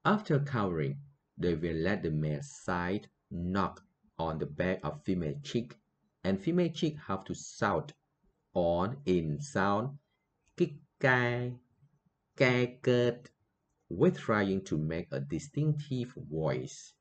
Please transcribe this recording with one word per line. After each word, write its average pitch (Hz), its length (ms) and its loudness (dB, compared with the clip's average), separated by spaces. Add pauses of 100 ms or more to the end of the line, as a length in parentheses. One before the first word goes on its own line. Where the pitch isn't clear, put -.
After 170 340 4
covering, 87 600 0 (380)
they 87 180 2
will 82 220 -2
let 90 260 0
the 82 80 0
male 76 320 -2
side 90 640 -4 (240)
knock 90 500 -2 (360)
on 80 200 -2
the 76 80 -2
back 87 380 -2
of 73 200 -6
female 85 400 -2
cheek, - 320 -4 (500)
and 139 160 2
female 170 280 2
cheek 156 280 -2 (100)
have 95 160 -4
to 90 100 -8
shout - 600 -2 (600)
on 90 520 2
in 80 340 2
sound 101 580 0 (600)
"Kik 165 160 0 (260)
Kai, 123 540 2 (840)
Kai 123 480 4
Ket," 123 480 2 (560)
with 113 300 2
trying 98 480 2
to 80 120 0
make 80 340 -2
a 67 100 -4
distinctive 127 960 -2
voice. 73 840 -4